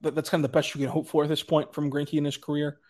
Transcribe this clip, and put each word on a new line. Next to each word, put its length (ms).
that, 140
that's 160
kind 120
of 80
the 60
best 180
you 60
can 80
hope 200
for 140
at 60
this 140
point 320
from 160
Greinke 240
in 100
his 140
career. 400